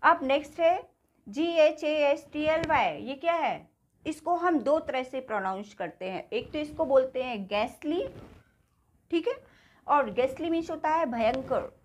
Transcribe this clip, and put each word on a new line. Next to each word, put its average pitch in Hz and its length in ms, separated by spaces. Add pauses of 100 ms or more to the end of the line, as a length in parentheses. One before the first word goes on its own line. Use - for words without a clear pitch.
अब 339 200
नेक्स्ट 277 360
है 339 180 (500)
जी 247 180 (140)
एच 311 240
ए 302 100 (100)
एस 285 300
टी 302 120
एल 311 160
वाई, 254 360
ये 226 180
क्या 339 200
है, 233 340 (360)
इसको 320 300
हम 349 240
दो 262 200
तरह 262 240
से 254 180
प्रोनाउंस 202 520
करते 180 360
हैं। 185 200
एक 240 240
तो 311 60
इसको 302 260
बोलते 262 380
हैं 233 240
गैसली, 247 560 (1080)
ठीक 330 160
है, 480 60 (540)
और 262 240
गैसली 262 380
मीन्स 330 220
होता 320 180
है 320 160
भयंकर 247 640 (160)